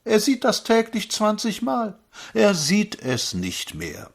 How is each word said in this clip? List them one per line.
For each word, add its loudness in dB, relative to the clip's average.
Er 4
sieht 0
das 0
täglich 0
zwanzigmal. -2
Er 6
sieht 2
es -2
nicht -6
mehr. -10